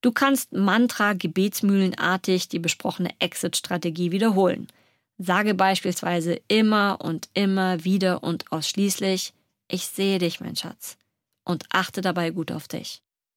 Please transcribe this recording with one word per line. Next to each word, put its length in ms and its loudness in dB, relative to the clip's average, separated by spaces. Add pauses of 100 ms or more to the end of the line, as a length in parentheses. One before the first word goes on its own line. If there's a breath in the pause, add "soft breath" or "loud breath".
Du 120 4
kannst 400 0
Mantra-gebetsmühlenartig 2000 2
die 120 -4
besprochene 500 -4 (100)
Exit-Strategie 920 -2
wiederholen. 560 2 (500 soft breath)
Sage 360 2
beispielsweise 920 0
immer 540 4
und 340 -4
immer 500 0
wieder 380 2
und 300 -6
ausschließlich: 800 -2 (340)
„Ich 200 -6
sehe 320 0
dich, 220 -2
mein 160 -8
Schatz“, 420 -12 (460)
und 260 -4
achte 300 -2
dabei 300 -2
gut 220 -6
auf 160 -10
dich. 320 -12 (360)